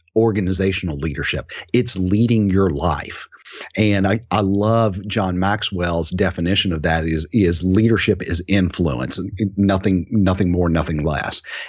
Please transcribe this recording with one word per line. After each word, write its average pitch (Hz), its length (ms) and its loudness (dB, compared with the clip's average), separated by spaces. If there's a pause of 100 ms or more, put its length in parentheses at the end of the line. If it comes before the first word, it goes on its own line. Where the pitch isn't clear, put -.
(160)
organizational 95 800 0
leadership. 73 520 -4 (240)
It's 123 240 0
leading 104 500 2
your 95 220 4
life. 73 580 -4 (480)
And 101 300 2
I, 101 140 0 (100)
I 185 120 2
love 104 640 2
John 92 320 -2
Maxwell's 87 720 -2
definition 90 600 0
of 78 120 -4
that 82 240 0
is, 80 260 -2
is 85 300 2
leadership 101 580 2
is - 260 -4
influence, 85 720 0 (380)
nothing, 95 540 2
nothing 92 400 2
more, 87 180 2
nothing 78 340 0
less. 73 380 0 (280)